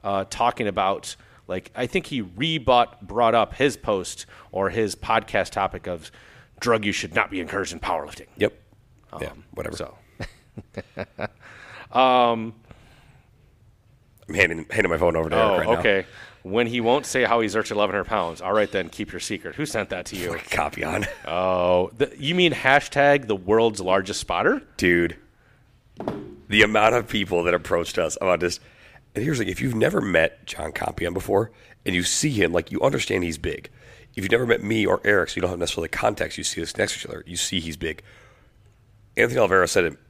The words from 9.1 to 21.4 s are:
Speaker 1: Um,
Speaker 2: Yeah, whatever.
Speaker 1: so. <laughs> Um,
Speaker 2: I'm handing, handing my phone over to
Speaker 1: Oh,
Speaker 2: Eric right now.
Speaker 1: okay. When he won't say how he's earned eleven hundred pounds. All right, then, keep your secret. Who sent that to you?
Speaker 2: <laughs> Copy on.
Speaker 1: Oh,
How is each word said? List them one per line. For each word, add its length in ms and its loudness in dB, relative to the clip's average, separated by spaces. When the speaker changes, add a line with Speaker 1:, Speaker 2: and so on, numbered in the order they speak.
Speaker 1:
Um, 80 -12
Speaker 2:
Yeah, 80 -8
whatever. 240 -8
Speaker 1:
so. 200 -12
<laughs> 320 -10
Um, 640 4
Speaker 2:
I'm 80 -8
handing, 340 2
handing 200 2
my 80 0
phone 180 4
over 140 0
to 60 -4
Speaker 1:
Oh, 200 4
Speaker 2:
Eric 120 2
right 60 2
now. 60 0
Speaker 1:
okay. 260 2
When 240 0
he 140 -4
won't 240 2
say 180 0
how 180 4
he's 140 -2
earned 160 -2
eleven 240 0
hundred 100 -2
pounds. 360 -2
All 120 -2
right, 180 2
then, 180 -4
keep 220 -10
your 80 -10
secret. 360 -8
Who 100 -4
sent 240 -6
that 180 -8
to 80 -12
you? 180 -6
Speaker 2:
<laughs> 60 -18
Copy 340 -4
on. 220 -2
Speaker 1:
Oh, 720 2